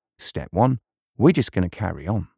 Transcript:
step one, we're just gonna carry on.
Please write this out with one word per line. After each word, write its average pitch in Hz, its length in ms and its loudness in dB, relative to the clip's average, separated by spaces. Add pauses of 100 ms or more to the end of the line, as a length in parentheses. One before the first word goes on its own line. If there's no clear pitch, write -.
(180)
step - 340 -10
one, 120 280 2 (360)
we're 147 160 6
just 151 200 0
gonna 90 180 -2
carry 80 380 -8
on. 98 300 -2